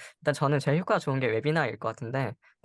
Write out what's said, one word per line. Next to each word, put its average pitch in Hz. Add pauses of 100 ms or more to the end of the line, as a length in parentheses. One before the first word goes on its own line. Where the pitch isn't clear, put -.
(200)
일단 147
저는 143
제일 151
효과가 190
좋은 135
게 131
웨비나일 123
것 113
같은데, 120 (300)